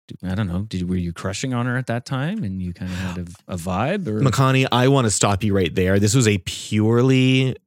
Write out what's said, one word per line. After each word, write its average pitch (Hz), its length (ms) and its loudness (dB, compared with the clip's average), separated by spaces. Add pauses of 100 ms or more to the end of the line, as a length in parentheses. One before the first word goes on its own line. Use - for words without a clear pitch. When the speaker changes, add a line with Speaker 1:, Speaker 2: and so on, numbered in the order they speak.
(240)
Speaker 1:
I 92 120 -4
don't 107 120 -2
know, 87 160 -2
did, 90 260 -4
were 92 80 -2
you 87 160 -4
crushing 98 400 -6
on 120 120 -2
her 127 120 -2
at 131 100 -6
that 117 180 -4
time 160 380 -4
and 95 180 -6
you 90 120 -6
kinda 92 200 -8
had 90 260 -6
a, 87 340 -12
a - 40 -6
vibe 117 500 -2
or? 107 120 -2
Speaker 2:
Makani, 131 520 2
I 123 180 4
wanna 135 220 4
stop 101 320 0
you 101 120 0
right 90 180 0
there. 95 260 2
This 101 160 2
was 127 120 4
a 104 120 4
purely 131 1160 2 (120)